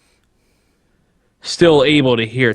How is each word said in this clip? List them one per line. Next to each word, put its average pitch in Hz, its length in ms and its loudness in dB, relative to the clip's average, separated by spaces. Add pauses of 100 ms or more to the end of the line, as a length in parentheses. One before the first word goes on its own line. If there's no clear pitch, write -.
(1400)
Still 156 420 2
able 139 320 0
to 113 100 -4
hear 117 280 -2